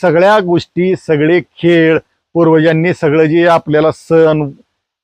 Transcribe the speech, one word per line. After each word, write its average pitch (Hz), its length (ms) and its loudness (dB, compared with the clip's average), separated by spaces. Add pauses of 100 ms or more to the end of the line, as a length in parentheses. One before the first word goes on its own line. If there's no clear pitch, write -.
सगळ्या 185 380 2
गोष्टी, 175 560 -4
सगळे 160 460 -2
खेळ, 165 580 -2 (340)
पूर्वजांनी 160 600 0
सगळं 160 320 0
जे 170 220 0
आपल्याला 156 440 0
सण, 156 580 -2 (540)